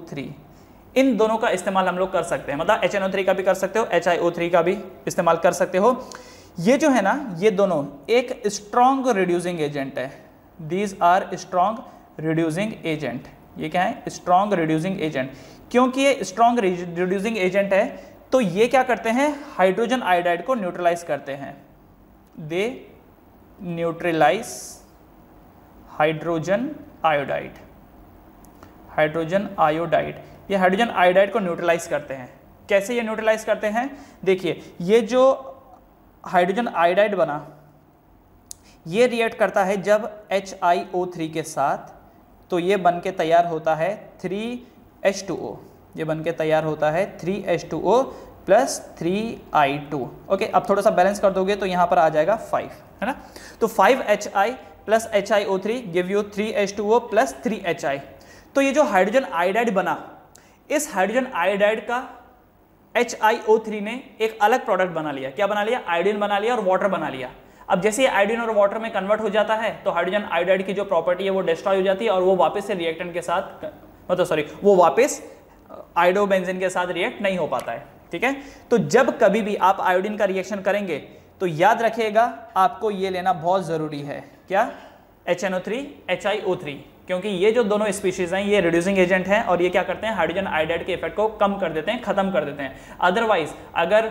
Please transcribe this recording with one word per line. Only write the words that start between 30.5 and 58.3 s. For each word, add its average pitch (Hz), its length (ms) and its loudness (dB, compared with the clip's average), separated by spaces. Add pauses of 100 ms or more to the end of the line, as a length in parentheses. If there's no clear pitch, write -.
ये 196 60 0
hydrogen 190 340 2
आयोडाइड 185 420 4
को 240 60 0
neutralize 170 480 0
करते 143 280 -6
हैं। 127 140 -14 (400)
कैसे 247 260 0
ये 233 80 -2
neutralize 220 420 0
करते 214 240 -2
हैं? 240 220 -2 (340)
देखिए, 185 360 0 (220)
ये 214 180 4
जो 247 240 2 (1000)
hydrogen 190 440 0
आयोडाइड 185 460 2
बना, 151 320 -2 (1400)
ये 214 200 2
react 226 320 -2
करता 196 260 2
है 202 180 0
जब 208 260 2 (240)
एच 196 300 -4
आई 185 220 2 (100)
ओ 180 120 -2
थ्री 165 220 -6
के 160 140 -4
साथ, 147 500 -4 (580)
तो 180 80 0
ये 185 180 2
बन 175 240 2
के 185 100 -6
तैयार 170 360 2
होता 160 280 -2
है 170 200 -2 (260)
थ्री 190 200 -6 (640)
एच 196 240 0
टू 160 80 -4
ओ। 113 180 -8 (420)
ये 160 80 -6
बन 156 180 -4
के 165 100 -2
तैयार 156 320 0
होता 151 260 0
है 175 140 0 (140)
थ्री 180 160 -4 (140)
एच 170 220 -2
टू 160 100 -6
ओ 226 220 2 (440)
प्लस 247 320 4 (200)
थ्री 190 420 -4 (140)
आई 143 220 4 (140)
टू। 151 80 -4 (320)
ओके, 196 160 0
अब 185 220 0
थोड़ा 196 140 2
सा 214 80 4
बैलेंस 196 300 4
कर 196 100 4
दोगे 190 260 0
तो 202 100 -4
यहाँ 180 200 2
पर 175 120 2
आ 160 100 6
जाएगा 160 280 2
फ़ाइव, - 340 -4 (320)
है 196 40 -2
ना? 277 80 -4 (460)
तो 226 60 2
फ़ाइव 247 360 4
एच 208 260 0
आई 214 240 0 (340)
प्लस 226 280 0
एच 202 180 0
आई 208 120 4
ओ 190 140 -2
थ्री 220 220 -4 (120)
give 180 200 -2
you 208 180 2
three 214 240 -4
एच 196 220 -2
टू 208 160 -2
ओ 240 80 6
प्लस 233 340 0 (100)
थ्री - 220 -4
एच 165 180 -2
आई। 139 140 -2 (560)